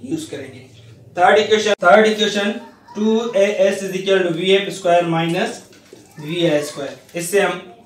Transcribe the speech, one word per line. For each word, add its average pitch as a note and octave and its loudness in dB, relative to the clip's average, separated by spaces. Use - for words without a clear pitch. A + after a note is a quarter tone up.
यूज़ - -8
करेंगे। C3+ -14
थर्ड G3 6
इक्वेशन, G#3+ 0
थर्ड G#3+ 6
इक्वेशन G#3+ -2
टू A3 0
ए G3 4
एस F#3+ -2
is F#3 -8
equal F#3+ 0
to E3 -2
V F3+ -2
F G3 -4
square F3 2
minus E3+ -4
V E3+ -6
I D3 0
square, - -12
इससे F#3+ -2
हम F#3 -2